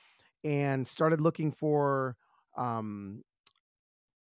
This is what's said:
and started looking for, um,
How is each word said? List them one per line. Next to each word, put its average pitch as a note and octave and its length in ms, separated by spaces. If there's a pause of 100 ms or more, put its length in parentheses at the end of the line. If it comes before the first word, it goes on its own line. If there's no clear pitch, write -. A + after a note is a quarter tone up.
(460)
and C#3+ 420
started D#3+ 320
looking D#3 320
for, C#3 640 (420)
um, A2 640 (1000)